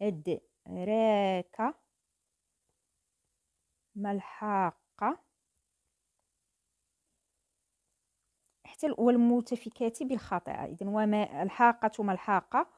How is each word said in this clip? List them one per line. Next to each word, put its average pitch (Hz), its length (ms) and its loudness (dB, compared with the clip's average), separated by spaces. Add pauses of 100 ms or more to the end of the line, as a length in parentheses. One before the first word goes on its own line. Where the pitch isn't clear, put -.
أدراك 196 1700 -2 (2250)
ما 202 160 -4
الحاقة. 202 1080 -4 (3500)
حتى - 220 -6
ال-، 285 100 -2
"والمؤتفكات 240 1040 2
بالخاطئة". 208 640 -6
إذن 190 220 -10
وما، 208 560 0
الحاقة 226 600 2
ما 196 100 0
الحاقة، 214 540 0 (100)